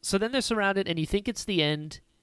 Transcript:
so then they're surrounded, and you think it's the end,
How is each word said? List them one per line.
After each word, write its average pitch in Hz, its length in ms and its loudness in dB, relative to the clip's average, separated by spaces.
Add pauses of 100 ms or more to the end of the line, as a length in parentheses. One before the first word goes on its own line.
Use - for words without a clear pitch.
so - 160 2
then 220 140 0
they're 262 100 2
surrounded, 196 460 0
and 165 120 0
you 156 60 0
think 202 220 -2
it's - 160 -4
the 185 180 0
end, 151 380 -2 (240)